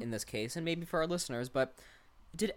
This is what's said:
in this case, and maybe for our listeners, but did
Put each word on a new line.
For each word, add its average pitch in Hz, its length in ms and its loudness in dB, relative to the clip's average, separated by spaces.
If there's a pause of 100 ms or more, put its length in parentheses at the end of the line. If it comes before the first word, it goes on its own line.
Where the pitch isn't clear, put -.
in 117 100 -4
this 107 140 -2
case, 113 320 -2
and 165 80 -2
maybe 170 200 0
for 170 140 0
our 160 80 4
listeners, 127 400 0
but 131 260 2 (640)
did 208 220 2